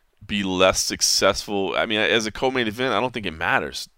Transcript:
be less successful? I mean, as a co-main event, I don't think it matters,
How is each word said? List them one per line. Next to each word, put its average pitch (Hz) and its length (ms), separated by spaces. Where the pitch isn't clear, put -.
be 101 180
less 92 380
successful? 98 960
I 80 100
mean, 107 140
as 107 260
a 107 60
co-main 131 360
event, 123 240
I 101 80
don't 123 140
think 110 120
it 82 60
matters, 85 640